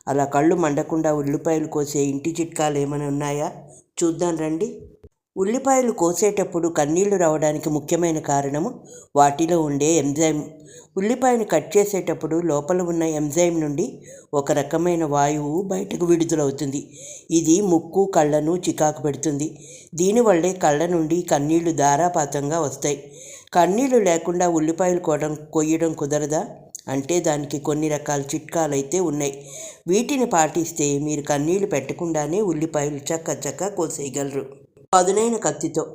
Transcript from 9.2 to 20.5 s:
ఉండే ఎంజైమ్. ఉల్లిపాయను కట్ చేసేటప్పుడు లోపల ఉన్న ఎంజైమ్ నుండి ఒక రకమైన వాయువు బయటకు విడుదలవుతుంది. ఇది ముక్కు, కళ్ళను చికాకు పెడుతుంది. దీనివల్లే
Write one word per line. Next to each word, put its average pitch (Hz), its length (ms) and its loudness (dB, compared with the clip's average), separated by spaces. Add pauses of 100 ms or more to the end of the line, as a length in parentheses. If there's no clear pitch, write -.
ఉండే 147 320 2
ఎంజైమ్. 151 500 2 (540)
ఉల్లిపాయను 240 460 2
కట్ 165 340 0
చేసేటప్పుడు 175 640 0
లోపల 160 400 0
ఉన్న 170 220 -2
ఎంజైమ్ 160 580 0
నుండి 151 400 -4 (320)
ఒక 143 180 2
రకమైన 165 540 0
వాయువు 147 560 0
బయటకు 190 440 -4
విడుదలవుతుంది. 151 920 0 (320)
ఇది 165 300 6
ముక్కు, 185 540 2
కళ్ళను 151 540 2
చికాకు 151 320 0
పెడుతుంది. 147 580 -4 (360)
దీనివల్లే 185 580 4